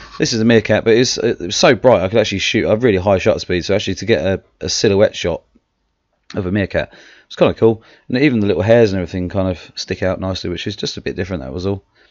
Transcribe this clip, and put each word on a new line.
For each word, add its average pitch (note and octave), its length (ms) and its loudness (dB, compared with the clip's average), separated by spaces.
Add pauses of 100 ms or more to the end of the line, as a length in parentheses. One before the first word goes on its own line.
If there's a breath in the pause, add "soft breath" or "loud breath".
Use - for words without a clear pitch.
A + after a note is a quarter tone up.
(180 loud breath)
This - 140 -2
is A2+ 80 -2
a A2 40 2
meerkat, A2 400 4
but A2+ 100 4
it's, B2 240 0
it - 220 -2
was F2+ 160 -8
so D3+ 180 4
bright G#2 280 4
I F#2+ 60 -2
could G#2+ 120 2
actually G2+ 180 -2
shoot F2+ 300 0
a G#2 80 2
really A2 220 2
high F#2+ 200 2
shutter F2 220 0
speed, F2+ 240 -4
so G2 100 -2
actually F#2 220 -2
to G2 100 -10
get F#2 180 2
a, F#2 180 -2 (180)
a - 80 -8
silhouette G2+ 480 2
shot E2 260 -4 (920)
of G2 120 -6
a F2+ 60 -2
meerkat, F#2 400 -2 (340 loud breath)
it's - 100 -20
kinda C3 180 2
cool. A2+ 280 2 (260 soft breath)
And B2 100 -2
even B2+ 220 2
the G2+ 60 2
little F#2 160 0
hairs A2+ 300 4
and F#2+ 80 -2
everything F2+ 280 -6
kind F#2+ 200 -2
of - 260 -8
stick - 280 -8
out F#2 180 -2
nicely, F#2 300 -6
which E2+ 160 -8
is G#2 100 -6
just - 220 -10
a - 20 -12
bit - 160 -8
different, F2+ 260 -6
that C2 100 -12
was F2 140 -8
all. G2 160 -4 (280 soft breath)